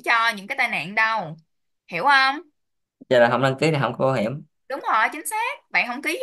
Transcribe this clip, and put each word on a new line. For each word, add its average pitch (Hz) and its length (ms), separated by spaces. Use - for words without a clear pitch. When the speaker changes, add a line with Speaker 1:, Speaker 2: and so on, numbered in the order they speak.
Speaker 1:
cho 233 300
những 196 120
cái 269 100
tai 240 120
nạn 190 260
đâu. 220 420
Hiểu 170 180
không? 277 360
Speaker 2:
Vậy 127 100
là 120 100
không 123 120
đăng 131 180
ký 156 120
thì 151 100
không 120 160
có 135 80
bảo 131 100
hiểm. 123 280
Speaker 1:
Đúng 277 100
rồi, 240 320
chính 311 160
xác. 480 440
Bạn 190 160
không 247 140
ký 330 220